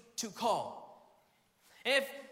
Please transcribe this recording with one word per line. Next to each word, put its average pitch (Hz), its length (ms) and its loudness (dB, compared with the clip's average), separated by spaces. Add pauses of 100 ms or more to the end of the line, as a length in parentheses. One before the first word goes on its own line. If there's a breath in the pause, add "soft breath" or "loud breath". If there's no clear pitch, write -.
(160)
to 226 120 -4
call. - 840 -2 (680 loud breath)
And 269 180 6
if 277 80 -6 (220)